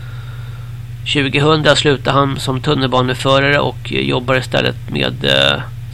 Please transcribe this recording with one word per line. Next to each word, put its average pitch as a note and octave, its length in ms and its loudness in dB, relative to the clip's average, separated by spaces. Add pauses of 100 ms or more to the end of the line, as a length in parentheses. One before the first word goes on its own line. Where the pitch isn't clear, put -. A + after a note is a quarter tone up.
(1040)
Tjugohundra D3 720 2
slutade C3+ 420 2
han C#3 220 2
som B2+ 200 -2
tunnelbaneförare C3+ 1000 2
och C3 340 -4
jobbar C3+ 420 0
istället C2 560 -2
med, C2 340 -2
eh, C#2 360 2 (340)